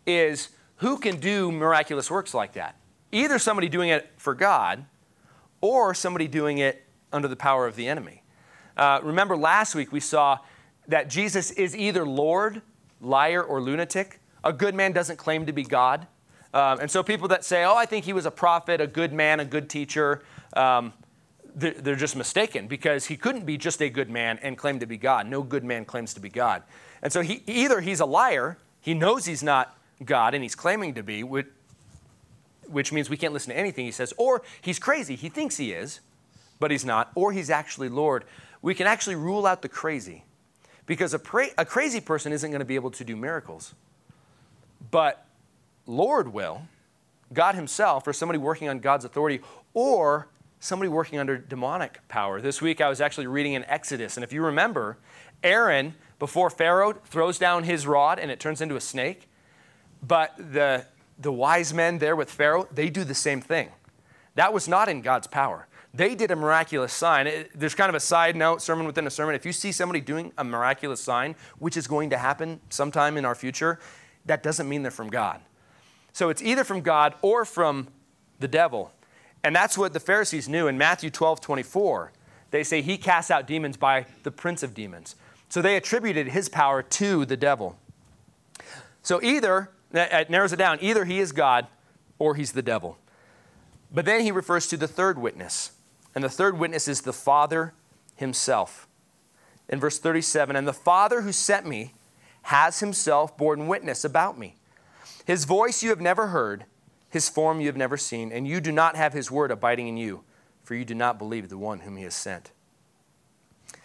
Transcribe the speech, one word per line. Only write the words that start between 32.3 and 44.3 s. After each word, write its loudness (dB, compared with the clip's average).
which -2
means -2
we -4
can't -4
listen -8
to -6
anything -4
he -10
says, -8
or 2
he's -6
crazy, -2
he -12
thinks -6
he -6
is, -10
but 0
he's -2
not, 0
or 2
he's -4
actually -2
Lord. -2
We -2
can 0
actually 0
rule -2
out 2
the -8
crazy -8
because -2
a -2
pra-, -2
a 4
crazy -2
person -4
isn't -4
gonna -4
be -4
able -4
to -14
do -8
miracles. -10